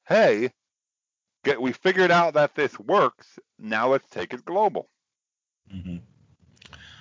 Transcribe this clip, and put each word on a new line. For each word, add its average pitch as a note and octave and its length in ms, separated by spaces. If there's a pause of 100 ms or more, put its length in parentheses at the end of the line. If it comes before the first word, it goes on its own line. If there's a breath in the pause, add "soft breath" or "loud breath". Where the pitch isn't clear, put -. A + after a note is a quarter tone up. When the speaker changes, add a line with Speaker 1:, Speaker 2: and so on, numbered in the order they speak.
Speaker 1:
"Hey, C3 460 (920)
get, C3 160
we B2+ 120
figured F#3 380
out E3+ 240
that D3 200
this C#3+ 240
works. C3+ 600 (200)
Now A2 300
let's C3+ 220
take F#2+ 240
it B2 100
global." F3+ 460 (840)
Speaker 2:
Mm-hmm. F2+ 220 (1040 loud breath)